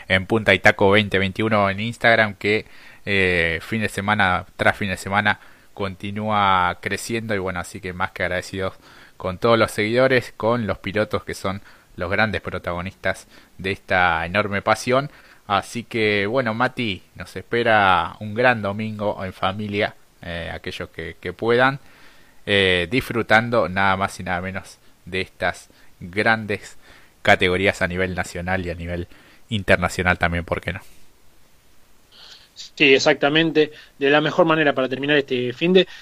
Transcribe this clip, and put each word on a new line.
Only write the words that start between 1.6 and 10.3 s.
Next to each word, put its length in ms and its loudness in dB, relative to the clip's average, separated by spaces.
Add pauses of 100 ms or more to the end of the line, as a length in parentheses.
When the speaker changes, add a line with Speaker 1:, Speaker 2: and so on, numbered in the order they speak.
Speaker 1:
en 120 -4
Instagram, 540 2
que, 320 0 (380)
eh, 560 2
fin 200 -6
de 80 -2
semana 560 0 (100)
tras 220 2
fin 100 -6
de 80 -4
semana 460 -2 (320)
continúa 1080 0
creciendo 560 -4
y 40 -2
bueno, 200 -4
así 220 -12
que 100 -8
más 200 -6
que 120 -6
agradecidos 520 -4 (400)
con 240 -8
todos 180 4
los 140 2
seguidores, 640 0